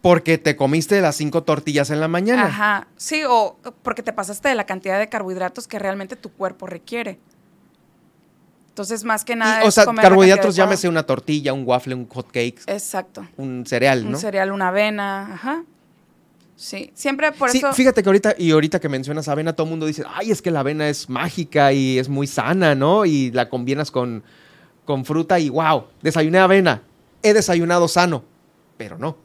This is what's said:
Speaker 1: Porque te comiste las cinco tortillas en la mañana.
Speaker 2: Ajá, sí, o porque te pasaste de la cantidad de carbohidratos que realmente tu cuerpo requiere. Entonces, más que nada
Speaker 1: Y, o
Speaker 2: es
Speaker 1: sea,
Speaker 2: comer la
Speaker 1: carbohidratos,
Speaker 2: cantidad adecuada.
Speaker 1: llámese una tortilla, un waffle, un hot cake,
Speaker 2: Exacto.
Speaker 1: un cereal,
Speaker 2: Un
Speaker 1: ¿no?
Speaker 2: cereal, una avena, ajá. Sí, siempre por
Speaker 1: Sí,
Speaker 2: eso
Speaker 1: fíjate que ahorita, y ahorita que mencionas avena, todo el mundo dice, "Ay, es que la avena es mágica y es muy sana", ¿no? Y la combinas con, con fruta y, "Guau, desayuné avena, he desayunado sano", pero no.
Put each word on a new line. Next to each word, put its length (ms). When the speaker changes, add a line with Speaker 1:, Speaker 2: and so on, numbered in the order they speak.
Speaker 1:
Porque 320
te 180
comiste 460
las 160
cinco 280
tortillas 440
en 100
la 100
mañana. 360
Speaker 2:
Ajá, 440
sí, 280
o 300
porque 200
te 100
pasaste 380
de 40
la 120
cantidad 320
de 100
carbohidratos 580
que 120
realmente 360
tu 160
cuerpo 360
requiere. 520
Entonces, 360
más 200
que 100
nada 280
Speaker 1:
Y, 20
o 40
Speaker 2:
es 60
Speaker 1:
sea, 120
Speaker 2:
comer 160
la 80
Speaker 1:
carbohidratos, 320
Speaker 2:
cantidad 80
adecuada. 80
Speaker 1:
llámese 180
una 140
tortilla, 500
un 100
waffle, 300
un 160
hot 200
cake, 360
Speaker 2:
Exacto. 600
Speaker 1:
un 280
cereal, 380
Speaker 2:
Un 80
Speaker 1:
¿no? 60
Speaker 2:
cereal, 340
una 160
avena, 640
ajá. 320
Sí, 380
siempre 400
por 180
Speaker 1:
Sí, 80
Speaker 2:
eso 140
Speaker 1:
fíjate 300
que 80
ahorita, 260
y 140
ahorita 300
que 100
mencionas 380
avena, 260
todo 120
el 40
mundo 160
dice, 200
"Ay, 260
es 100
que 80
la 100
avena 300
es 180
mágica 640
y 260
es 120
muy 160
sana", 480
¿no? 320
Y 240
la 180
combinas 420
con, 320
con 220
fruta 340
y, 80
"Guau, 380
desayuné 380
avena, 420
he 100
desayunado 560
sano", 340
pero 220
no. 260